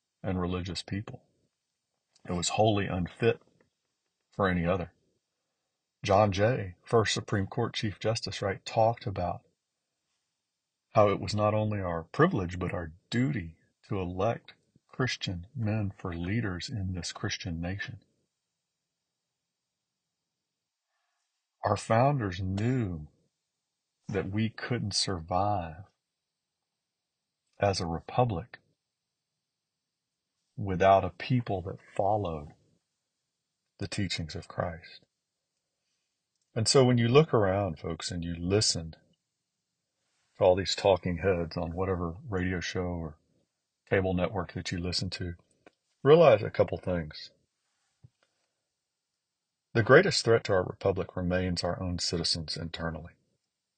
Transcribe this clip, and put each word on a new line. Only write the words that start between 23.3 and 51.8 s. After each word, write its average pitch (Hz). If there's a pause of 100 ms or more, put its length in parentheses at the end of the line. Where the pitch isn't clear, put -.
that 92
we 107
couldn't 110
survive 90 (1800)
as 95
a 90
republic 85 (2000)
without 95
a 87
people 117
that 92 (160)
followed 95 (1300)
the 101
teachings 87
of 80
Christ. - (1500)
And 113
so 135
when 123
you 117
look 139
around, 98
folks, 82
and 87
you 85
listen 87 (1400)
to 104
all 92
these 95
talking 90
heads 85
on 85
whatever 90 (140)
radio 92
show 92
or 85 (720)
cable 95
network 90
that 87
you 92
listen 90
to, 87 (680)
realize 139
a 107
couple 92
things. 82 (2500)
The 113
greatest 160
threat 113
to 104
our 92
republic -
remains 90
our 87